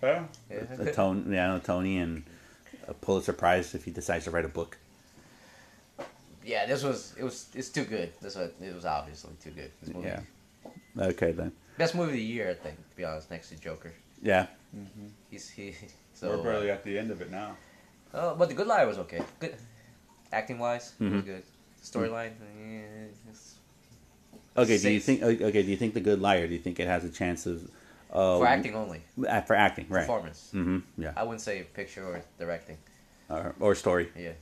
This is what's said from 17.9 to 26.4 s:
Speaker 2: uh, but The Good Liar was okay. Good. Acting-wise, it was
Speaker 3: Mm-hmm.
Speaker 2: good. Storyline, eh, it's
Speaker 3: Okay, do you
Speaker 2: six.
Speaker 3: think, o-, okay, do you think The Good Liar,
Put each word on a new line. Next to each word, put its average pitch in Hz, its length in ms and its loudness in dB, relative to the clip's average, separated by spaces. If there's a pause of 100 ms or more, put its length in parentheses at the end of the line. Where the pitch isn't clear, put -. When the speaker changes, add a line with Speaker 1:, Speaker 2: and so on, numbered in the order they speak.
Speaker 2:
uh, 160 200 -2
but 165 140 6
The 147 60 -4
Good 202 140 -2
Liar 196 180 6
was 104 120 -2
okay. 85 220 -6 (200)
Good. - 160 -8 (760)
Acting-wise, 120 680 -4
it - 40 0
was 98 80 2
Speaker 3:
Mm-hmm. 98 140 0
Speaker 2:
good. 95 160 -12 (400)
Storyline, 113 480 -4 (320)
eh, 107 460 -12 (200)
it's - 280 -20 (1000)
Speaker 3:
Okay, 117 220 8
do 101 140 6
you 104 80 4
Speaker 2:
six. - 60 -4
Speaker 3:
think, 135 160 4
o-, 117 240 4
okay, 104 160 6
do 92 80 2
you 98 60 2
think 110 180 0
The 117 60 0
Good 98 200 4
Liar, 95 280 4